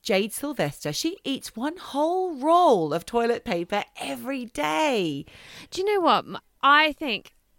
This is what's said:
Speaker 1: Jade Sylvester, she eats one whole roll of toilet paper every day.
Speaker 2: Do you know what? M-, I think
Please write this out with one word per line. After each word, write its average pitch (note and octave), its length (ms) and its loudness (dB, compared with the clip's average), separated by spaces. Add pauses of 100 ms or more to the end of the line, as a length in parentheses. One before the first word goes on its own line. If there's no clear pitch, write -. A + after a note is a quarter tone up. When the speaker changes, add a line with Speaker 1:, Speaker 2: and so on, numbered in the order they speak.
Speaker 1:
Jade G#3 300 0
Sylvester, D#3+ 600 -4
she E4 300 -4
eats - 320 -8
one D4 220 -6
whole E4+ 580 -2
roll C4+ 580 4
of E3+ 140 -4
toilet A#3 380 0
paper F#3+ 400 -2 (160)
every C4 460 -6
day. A#3+ 800 0 (440)
Speaker 2:
Do - 100 -6
you G#4 140 0
know G4 60 2
what? D4 260 4
M-, - 120 -10 (220)
I D4 320 6
think C4+ 420 -8 (240)